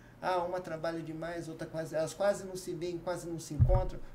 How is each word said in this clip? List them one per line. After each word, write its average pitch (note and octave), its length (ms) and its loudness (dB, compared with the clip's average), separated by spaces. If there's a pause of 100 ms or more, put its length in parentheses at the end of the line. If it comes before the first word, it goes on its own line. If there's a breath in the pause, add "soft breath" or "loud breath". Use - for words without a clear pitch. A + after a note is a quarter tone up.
(200 loud breath)
ah, F3+ 220 2
uma F3+ 180 -2
trabalha E3 400 -4
demais, D#3+ 480 -6
outra D#3+ 180 -8
quase, D#3 280 -6
elas D#3+ 180 0
quase G3 320 2
não F#3 120 -8
se F3+ 180 -6
veem, E3+ 240 -4
quase E3+ 300 -2
não E3+ 100 -4
se D3+ 160 -8
encontram, C#3+ 440 6 (160 loud breath)